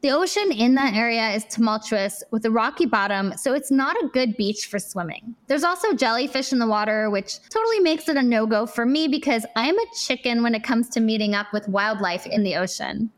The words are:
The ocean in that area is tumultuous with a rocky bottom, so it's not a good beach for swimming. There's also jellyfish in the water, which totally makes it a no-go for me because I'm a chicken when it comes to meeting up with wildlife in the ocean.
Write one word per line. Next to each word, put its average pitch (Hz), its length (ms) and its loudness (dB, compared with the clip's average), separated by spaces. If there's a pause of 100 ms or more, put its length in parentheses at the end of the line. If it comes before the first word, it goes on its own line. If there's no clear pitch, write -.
The 277 80 2
ocean 359 420 2
in 240 220 4
that 269 180 2
area 226 380 0
is 214 160 -4
tumultuous 214 840 -2
with 220 140 -2
a 226 60 2
rocky 233 340 2
bottom, 196 540 0
so 254 160 0
it's 277 160 -2
not 269 260 2
a 349 120 -2
good 247 280 0
beach 208 300 -2
for 208 120 -6
swimming. 190 560 -10 (120)
There's 285 180 0
also 359 300 0
jellyfish 262 580 0
in 262 60 2
the 233 80 2
water, 214 420 0
which 202 300 -4 (100)
totally 440 320 0
makes 320 300 2
it 285 80 2
a 269 40 2
no-go 220 440 2
for 233 180 -2
me 294 240 2
because 262 380 0 (100)
I'm 294 220 2
a 453 80 0 (100)
chicken 240 460 -2
when 233 120 2
it 220 100 -4
comes 233 260 0
to 240 100 -2
meeting 214 340 2
up 202 160 -2
with 208 160 -4
wildlife 196 600 -2
in 208 160 0
the 180 140 0
ocean. 208 600 -4